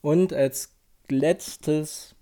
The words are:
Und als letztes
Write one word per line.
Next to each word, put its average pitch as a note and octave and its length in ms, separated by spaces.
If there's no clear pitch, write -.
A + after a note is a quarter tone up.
Und F3 320
als - 400
letztes D3+ 1120